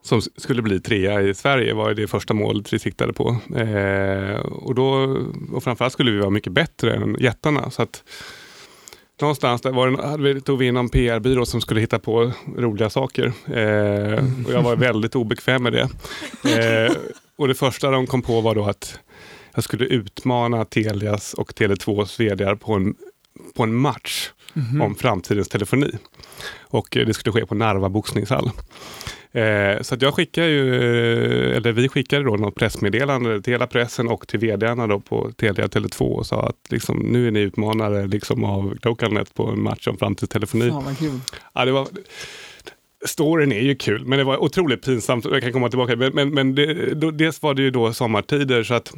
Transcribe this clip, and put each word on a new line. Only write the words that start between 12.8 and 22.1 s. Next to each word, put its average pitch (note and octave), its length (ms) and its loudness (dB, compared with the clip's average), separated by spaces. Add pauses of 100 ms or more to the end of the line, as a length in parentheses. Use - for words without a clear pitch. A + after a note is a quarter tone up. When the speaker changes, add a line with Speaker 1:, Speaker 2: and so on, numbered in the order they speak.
Speaker 1:
saker. C3 340 0 (220)
Eh, G#2 760 0 (220)
och B2 60 -2
jag B2 100 4
var A#2+ 140 4
Speaker 2:
<laughs> B2+ 120 4
Speaker 1:
väldigt G#2+ 280 0
obekväm B2 460 0
med A#2+ 100 2
det. A#2+ 160 2 (1000)
Eh, - 60 2 (440)
och C#3+ 120 0
det C3 60 2
första C3+ 360 0
de C3 160 2
kom B2+ 160 0
på A2+ 180 2
var A2 140 2
då G#2 100 0
att - 340 -6 (560)
jag A#2 100 -2
skulle A#2 200 -2
utmana A#2+ 800 0
Telias G#2 720 -2
och - 200 -6
Tele A2+ 220 2
tvås G#2 440 -4